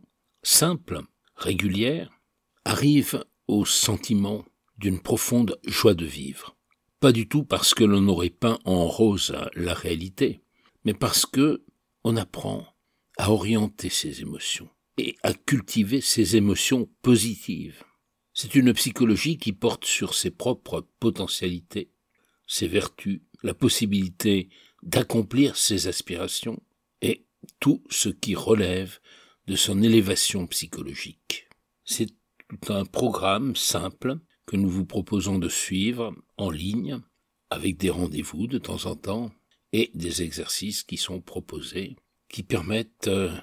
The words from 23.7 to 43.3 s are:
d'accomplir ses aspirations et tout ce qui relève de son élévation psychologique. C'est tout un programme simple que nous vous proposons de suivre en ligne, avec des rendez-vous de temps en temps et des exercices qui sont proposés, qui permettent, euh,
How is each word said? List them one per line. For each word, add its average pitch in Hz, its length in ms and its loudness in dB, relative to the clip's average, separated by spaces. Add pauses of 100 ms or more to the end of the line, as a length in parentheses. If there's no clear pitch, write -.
d'accomplir 120 720 2
ses 92 300 0
aspirations 90 720 -6 (420)
et - 220 -2 (360)
tout - 300 4
ce - 180 -2
qui 98 260 -4
relève 95 640 0 (480)
de - 100 -4
son 101 260 2
élévation 98 640 4
psychologique. - 1000 -10 (360)
C'est - 240 -4 (400)
tout - 240 -8
un 98 120 0
programme 107 720 0
simple 113 640 -2 (280)
que 104 100 -4
nous 95 120 4
vous 92 180 0
proposons 98 520 -2
de 85 100 -2
suivre 107 680 -2 (220)
en 98 140 -2
ligne, 104 500 -4 (500)
avec 82 260 -2
des 92 140 0
rendez-vous 80 560 -4
de 127 120 -4
temps - 280 -8
en 95 100 -6
temps 110 340 -6 (420)
et 110 220 0
des 90 280 -6
exercices 82 600 -6
qui - 140 -10
sont 90 240 -6
proposés, - 760 -10 (380)
qui 101 80 -8
permettent, 107 640 -4
euh, 95 260 0 (100)